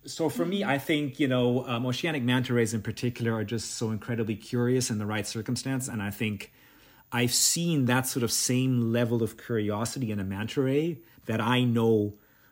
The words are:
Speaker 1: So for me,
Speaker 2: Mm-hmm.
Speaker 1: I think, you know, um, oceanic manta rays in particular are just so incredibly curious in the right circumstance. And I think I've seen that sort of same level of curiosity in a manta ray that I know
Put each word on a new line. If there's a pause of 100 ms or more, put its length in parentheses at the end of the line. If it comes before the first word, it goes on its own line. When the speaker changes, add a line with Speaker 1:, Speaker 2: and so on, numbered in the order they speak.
Speaker 1:
So
for
me,
Speaker 2:
Mm-hmm.
Speaker 1:
I
think,
you
know,
um,
oceanic
manta
rays
in
particular
are
just
so
incredibly
curious
in
the
right
circumstance.
And
I
think (600)
I've
seen
that
sort
of
same
level
of
curiosity
in
a
manta
ray (280)
that
I
know (380)